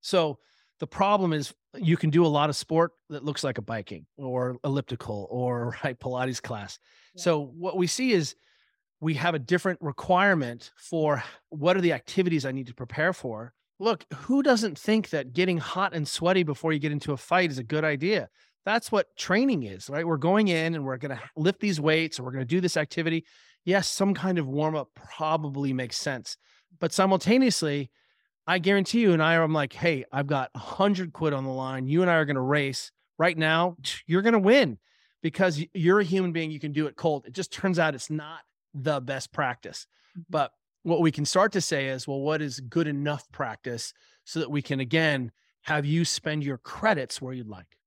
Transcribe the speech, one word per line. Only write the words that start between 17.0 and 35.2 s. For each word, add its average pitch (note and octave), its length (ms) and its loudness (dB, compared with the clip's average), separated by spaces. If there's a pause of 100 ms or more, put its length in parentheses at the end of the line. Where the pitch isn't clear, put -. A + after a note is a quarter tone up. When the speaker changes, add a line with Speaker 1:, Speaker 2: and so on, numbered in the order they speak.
Speaker 1:
a C3+ 40 -4
fight F3 340 2
is C3 80 -6
a B2+ 40 -6
good D3+ 200 -2
idea? D#3 440 0 (380)
That's A3+ 260 -2
what G3+ 240 0
training A3 460 2
is, G2 260 -12
right? D3+ 180 -4
We're E3 120 0
going F#3+ 300 4
in E3 260 2
and D3+ 100 -6
we're C3 140 -6
gonna C3 240 -8 (140)
lift E3+ 240 0
these G3 200 0
weights D#3 400 0
or B2+ 40 -8
we're B2+ 80 -8
gonna C3 140 -6
do D#3+ 140 2
this F3 160 0
activity. E3 480 -2 (420)
Yes, F#3 220 2
some G3 280 0
kind F3+ 240 0
of C#3+ 80 -2
warm D3+ 280 -2
up C#3 200 -6
probably D3 800 -4
makes B2+ 240 -4
sense. C3 380 -6 (440)
But E3 120 -2
simultaneously, F#3+ 1000 2 (560)
I F3+ 100 2
guarantee G3 440 2
you G3+ 120 6
and D#3+ 80 4
I E3 140 4
are, E3 80 4
I'm D#3 100 2
like, D3 200 0
"Hey, D#3 380 -2
I've C#3 140 -2
got C#3 300 -2
a C3 40 -12
hundred F#3 540 0
quid D#3 200 0
on C3+ 100 -2
the C3+ 80 -4
line. C3 340 -4
You D3+ 160 2
and F3+ 80 4
I E3+ 60 6
are D#3 100 4
gonna C#3 160 -2
race C#3 500 0 (280)
right E3 180 2
now. E3 380 2 (320)
You're F3 160 2
gonna A3+ 160 6
win G3 400 4 (420)